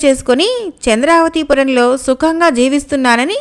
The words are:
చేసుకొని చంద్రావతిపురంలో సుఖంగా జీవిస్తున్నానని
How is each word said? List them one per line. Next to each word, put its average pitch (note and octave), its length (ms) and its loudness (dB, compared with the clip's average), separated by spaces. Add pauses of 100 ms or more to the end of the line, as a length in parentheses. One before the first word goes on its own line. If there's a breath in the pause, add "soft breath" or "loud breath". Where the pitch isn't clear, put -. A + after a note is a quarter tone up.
చేసుకొని E4 640 0
చంద్రావతిపురంలో C4+ 1300 0
సుఖంగా D#4+ 520 0
జీవిస్తున్నానని C4+ 920 0